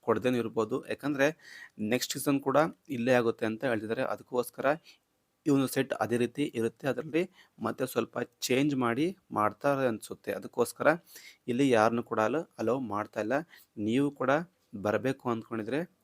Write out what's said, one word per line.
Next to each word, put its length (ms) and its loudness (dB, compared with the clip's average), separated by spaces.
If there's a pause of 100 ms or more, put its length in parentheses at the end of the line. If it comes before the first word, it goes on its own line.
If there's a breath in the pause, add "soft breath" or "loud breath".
ಕೊಡ್ದೇನೂ 360 0
ಇರ್ಬೋದು. 340 -2 (160)
ಯಾಕಂದ್ರೆ 340 0 (680 loud breath)
ನೆಕ್ಸ್ಟ್ 240 -2
ಸೀಸನ್ 300 0
ಕೂಡ 100 2 (400)
ಇಲ್ಲೇ 240 2
ಆಗುತ್ತೆ 300 0
ಅಂತ 200 -6
ಹೇಳ್ತಿದ್ದಾರೆ. 420 -2
ಅದಕ್ಕೋಸ್ಕರ 540 -4 (800 loud breath)
ಈ 100 2
ಒಂದು 180 2
ಸೆಟ್ 180 0 (120)
ಅದೇ 200 0
ರೀತಿ 220 -4 (140)
ಇರುತ್ತೆ. 320 -4
ಅದರಲ್ಲಿ 320 -2 (420 soft breath)
ಮತ್ತೆ 280 -4
ಸ್ವಲ್ಪ 240 -2 (300)
ಚೇಂಜ್ 260 2 (100)
ಮಾಡಿ 240 0 (320)
ಮಾಡ್ತಾರೆ 520 0
ಅನ್ಸುತ್ತೆ. 460 -8
ಅದಕ್ಕೋಸ್ಕರ 500 0 (640 loud breath)
ಇಲ್ಲಿ 240 4
ಯಾರನ್ನೂ 360 6
ಕೂಡ 80 0 (100)
ಅಲೋ, 120 -2 (200)
ಅಲೋ 140 2 (180)
ಮಾಡ್ತಾ 320 -4
ಇಲ್ಲ. 120 0 (520 loud breath)
ನೀವು 180 2 (140)
ಕೂಡ 80 2 (560)
ಬರಬೇಕು 380 0 (100)
ಅಂದ್ಕೊಂಡಿದ್ರೆ 440 -6 (260)